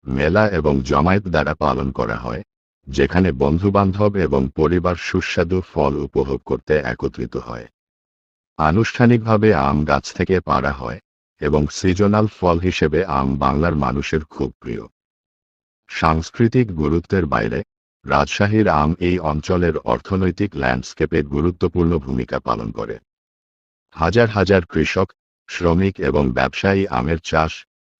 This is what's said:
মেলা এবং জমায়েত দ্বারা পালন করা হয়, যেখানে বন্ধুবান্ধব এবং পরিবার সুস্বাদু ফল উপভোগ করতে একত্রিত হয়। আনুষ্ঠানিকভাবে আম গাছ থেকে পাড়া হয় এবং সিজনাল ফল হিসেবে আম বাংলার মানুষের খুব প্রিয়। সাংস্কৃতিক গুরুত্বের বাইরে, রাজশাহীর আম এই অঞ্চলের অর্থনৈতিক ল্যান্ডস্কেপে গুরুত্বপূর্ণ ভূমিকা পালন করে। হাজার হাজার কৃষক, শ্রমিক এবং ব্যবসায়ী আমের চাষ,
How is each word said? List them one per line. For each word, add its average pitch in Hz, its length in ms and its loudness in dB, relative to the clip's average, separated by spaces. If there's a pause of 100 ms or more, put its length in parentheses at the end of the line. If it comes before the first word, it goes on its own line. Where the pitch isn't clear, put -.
মেলা 76 440 2
এবং 76 320 0
জমায়েত 78 460 2
দ্বারা 76 260 0
পালন 67 380 -2
করা 57 240 -4
হয়, 60 260 -8 (440)
যেখানে 69 460 2
বন্ধুবান্ধব 98 840 2
এবং 71 260 0 (140)
পরিবার 85 400 2 (120)
সুস্বাদু 92 500 0 (120)
ফল 71 220 0 (140)
উপভোগ 67 380 -2
করতে 67 300 -2 (100)
একত্রিত 62 520 -6
হয়। 58 320 -12 (920)
আনুষ্ঠানিকভাবে 110 960 4
আম 69 300 2
গাছ 71 280 0
থেকে 92 280 0
পাড়া 67 320 0
হয় 62 260 -8 (420)
এবং 73 300 2
সিজনাল 101 560 2
ফল 90 320 0
হিসেবে 82 480 0
আম 67 220 0 (100)
বাংলার 71 380 0
মানুষের 71 480 -2
খুব 65 260 -6 (100)
প্রিয়। 55 240 -10 (1040)
সাংস্কৃতিক 113 840 0
গুরুত্বের 82 540 0
বাইরে, 60 340 -2 (440)
রাজশাহীর 101 640 2
আম 76 220 2 (100)
এই 90 180 0
অঞ্চলের 82 560 0 (100)
অর্থনৈতিক 92 720 -2
ল্যান্ডস্কেপে 69 680 -2
গুরুত্বপূর্ণ 85 760 0
ভূমিকা 65 420 -4
পালন 57 320 -4
করে। 55 240 -8 (1000)
হাজার 98 320 4
হাজার 98 380 2
কৃষক, 92 420 0 (400)
শ্রমিক 87 520 0
এবং 73 320 0
ব্যবসায়ী 80 500 0 (160)
আমের 78 240 -2
চাষ, 80 300 -2 (480)